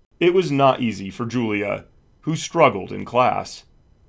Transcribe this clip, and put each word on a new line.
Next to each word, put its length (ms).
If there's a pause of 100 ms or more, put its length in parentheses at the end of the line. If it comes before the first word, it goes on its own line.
(180)
It 160
was 160
not 320
easy 260
for 160
Julia, 640 (360)
who 120
struggled 580
in 120
class. 600 (440)